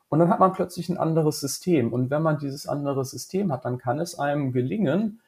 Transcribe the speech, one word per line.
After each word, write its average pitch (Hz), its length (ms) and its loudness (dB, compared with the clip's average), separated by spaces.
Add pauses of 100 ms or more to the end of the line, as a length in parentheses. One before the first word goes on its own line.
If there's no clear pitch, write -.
und 147 100 2
dann 170 100 6
hat 180 100 2
man 185 120 6
plötzlich 180 380 -4
ein 175 80 -2
anderes 160 420 2
System. 135 540 0
Und 123 160 0
wenn 151 140 0
man 156 160 2
dieses 139 280 -8
andere 139 380 -2
System 180 460 -4
hat, 127 120 -4
dann 123 140 -2
kann 123 220 -2
es 170 200 -6
einem 143 320 0
gelingen, 170 760 0